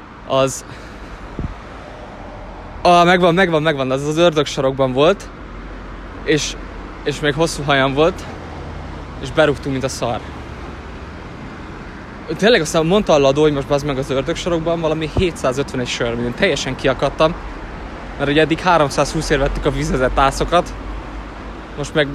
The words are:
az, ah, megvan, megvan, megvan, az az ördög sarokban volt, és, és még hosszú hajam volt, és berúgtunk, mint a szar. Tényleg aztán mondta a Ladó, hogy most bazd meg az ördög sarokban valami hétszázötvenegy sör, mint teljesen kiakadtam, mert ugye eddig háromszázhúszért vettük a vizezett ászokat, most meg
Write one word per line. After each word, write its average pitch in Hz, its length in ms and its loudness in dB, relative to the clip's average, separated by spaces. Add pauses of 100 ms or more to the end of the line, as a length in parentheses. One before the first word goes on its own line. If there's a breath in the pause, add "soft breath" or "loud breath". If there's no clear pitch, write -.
(260)
az, 135 380 2 (2250 loud breath)
ah, 175 220 8
megvan, 175 300 6
megvan, 170 280 4
megvan, 139 280 2
az 139 160 0
az 151 100 -2
ördög 160 300 4
sarokban 135 460 0
volt, 156 360 4 (960)
és, - 320 0 (480)
és 143 160 -4
még 147 140 0
hosszú 156 280 0
hajam 139 320 2
volt, 160 300 2 (960)
és 139 100 -8
berúgtunk, 143 420 2
mint 131 120 -2
a 131 40 0
szar. 117 320 -4 (2250)
Tényleg 214 240 6
aztán 160 260 2
mondta 196 260 4
a 151 60 8
Ladó, 139 240 6
hogy 156 100 6
most 135 160 -2
bazd 143 180 2
meg 139 120 -2
az 139 120 -2
ördög 135 260 0
sarokban 170 440 0
valami 156 360 0
hétszázötvenegy 139 720 0
sör, 117 260 -2
mint 120 220 -4
teljesen 139 400 0
kiakadtam, 147 580 2 (840)
mert 143 120 0
ugye 147 100 6
eddig 160 180 4
háromszázhúszért 151 840 2
vettük 139 240 0
a 151 60 2
vizezett 139 480 0
ászokat, 147 560 2 (1000)
most 143 180 -4
meg 147 200 4